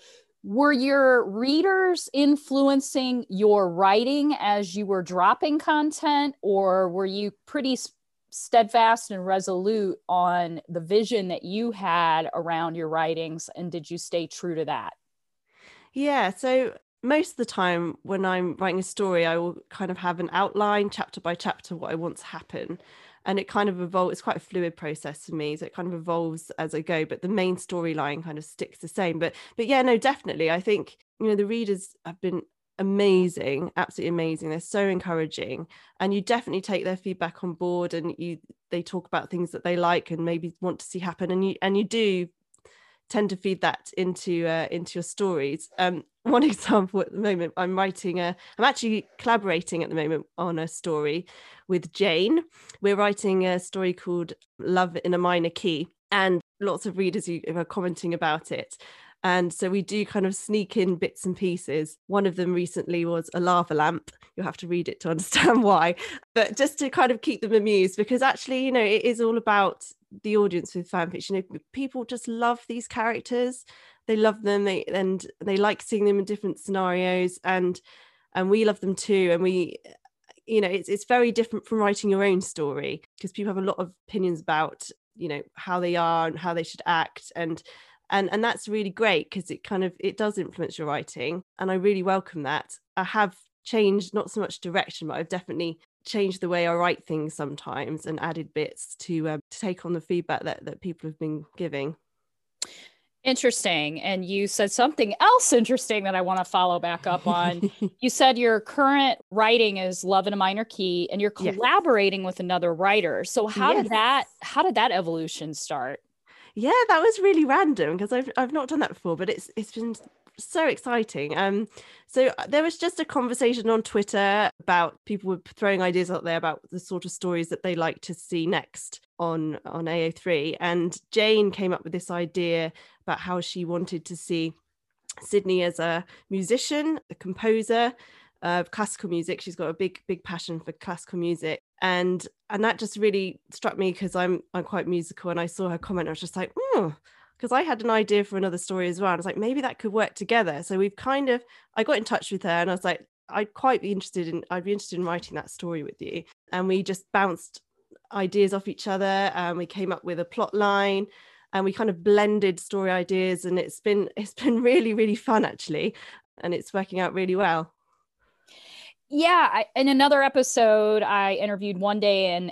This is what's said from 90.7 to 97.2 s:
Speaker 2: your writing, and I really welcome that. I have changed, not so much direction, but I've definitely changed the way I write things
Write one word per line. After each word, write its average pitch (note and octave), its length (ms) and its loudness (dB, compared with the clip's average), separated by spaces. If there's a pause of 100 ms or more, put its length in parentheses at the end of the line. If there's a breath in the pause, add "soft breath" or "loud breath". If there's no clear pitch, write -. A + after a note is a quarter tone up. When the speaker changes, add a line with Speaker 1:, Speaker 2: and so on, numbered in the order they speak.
Speaker 2:
your D#3 100 -6
writing, D3 560 -6 (160)
and F#3+ 120 -2
I F#3+ 40 0
really F#3+ 280 2
welcome F#3 400 -2
that. C#3 340 -4 (200)
I F#3+ 80 0
have G#3 320 0 (260)
changed, G3+ 500 2
not G#3 180 -4
so A3 100 -4
much - 180 -6
direction, F3 480 -6
but C3 100 -6
I've D#3+ 120 -6
definitely E3+ 500 -6 (260 soft breath)
changed F#3+ 360 -2
the F3+ 80 -2
way E3+ 180 0
I E3+ 80 0
write F3 300 0
things D#3 300 -4